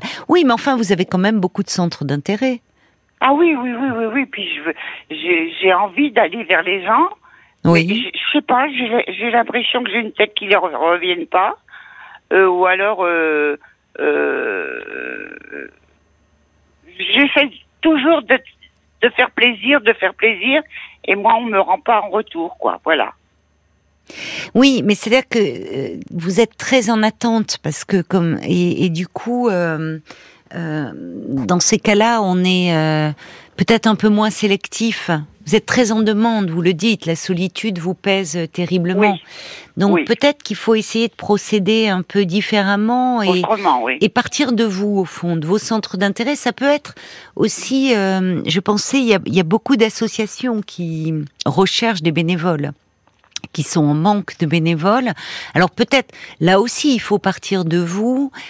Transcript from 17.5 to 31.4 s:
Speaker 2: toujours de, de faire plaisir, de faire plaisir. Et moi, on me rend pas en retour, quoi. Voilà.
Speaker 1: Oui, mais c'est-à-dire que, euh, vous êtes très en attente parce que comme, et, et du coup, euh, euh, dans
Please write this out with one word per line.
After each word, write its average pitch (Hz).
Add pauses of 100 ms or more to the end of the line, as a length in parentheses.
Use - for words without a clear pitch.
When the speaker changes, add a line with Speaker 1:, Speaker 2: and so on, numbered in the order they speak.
Speaker 2:
toujours 311
de, 262 (640)
de 240
faire 240
plaisir, 240
de 214
faire 190
plaisir. 226 (440)
Et 190
moi, 208
on 233
me 208
rend 190
pas 220
en 208
retour, 330
quoi. -
Voilà. 147 (1400)
Speaker 1:
Oui, 254
mais 202
c'est-à-dire 247
que, 240
euh, 120 (140)
vous 175
êtes 226
très 247
en 220
attente 220
parce -
que 196
comme, 170
et, 175
et 185
du 170
coup, 247
euh, 160 (560)
euh, 156
dans 107